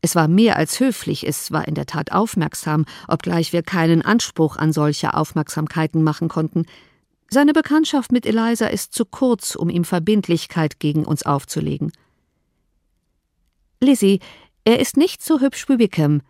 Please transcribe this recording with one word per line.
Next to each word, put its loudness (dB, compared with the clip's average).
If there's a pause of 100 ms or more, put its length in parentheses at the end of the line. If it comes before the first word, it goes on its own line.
Es -2
war 4
mehr 4
als -2
höflich, -2
es -6
war -4
in -4
der -6
Tat -8
aufmerksam, -2 (220)
obgleich -2
wir 0
keinen 2
Anspruch 0
an 0
solche -2
Aufmerksamkeiten -2
machen -2
konnten. -2 (640)
Seine 4
Bekanntschaft 0
mit 0
Eliza 0
ist -6
zu -2
kurz, -2
um -2
ihm 0
Verbindlichkeit -2
gegen 0
uns -4
aufzulegen." -4 (1900)
"Lizzie, 4 (460)
er 4
ist 0
nicht 0
so 2
hübsch -2
wie 2
Wickham" 2